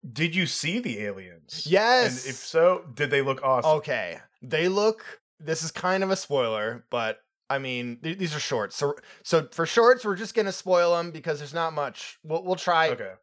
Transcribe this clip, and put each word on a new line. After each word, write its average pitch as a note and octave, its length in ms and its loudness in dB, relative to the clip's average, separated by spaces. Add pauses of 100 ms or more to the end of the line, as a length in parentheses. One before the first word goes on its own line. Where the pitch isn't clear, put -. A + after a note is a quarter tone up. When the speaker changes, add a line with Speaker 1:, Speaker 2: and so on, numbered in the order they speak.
Speaker 1:
Did D#3+ 280 -2
you F3+ 120 0
see E3+ 320 -4
the C#3 200 -6
aliens? F#2+ 640 -10
Speaker 2:
Yes. F#3+ 600 4
Speaker 1:
And C3 80 -6
if - 80 -10
so, F3 420 2 (100)
did C#3 160 -2
they C#3 120 4
look C3+ 200 -2
awesome? C3+ 360 4
Speaker 2:
Okay. A2+ 420 -4 (220)
They D#3 260 0
look, G#3 540 0 (180)
this D#3+ 240 -4
is E3 80 -6
kind F#3+ 320 0
of F#3+ 80 0
a F#3 60 2
spoiler, A#2 760 -2
but, A2+ 280 -2 (300)
I C#3 80 0
mean, A#2+ 460 -6
th-, E3+ 140 -6
these E3+ 180 -4
are D3 40 -6
shorts. G#2+ 360 -4
So, C#3+ 200 -2 (280)
so D#3+ 300 2
for E3 120 -2
shorts, A#3+ 380 6
we're G3+ 140 -2
just G#3 180 -8
gonna G3+ 160 0
spoil F3 460 4
'em E3+ 140 -4
because D#3 280 -4
there's C#3+ 140 -12
not E3 180 -2
much. C#3+ 500 -6
We'll, D#3+ 220 -4
we'll F#3 140 0
try. E3 320 4
Speaker 1:
Okay. A2 340 -6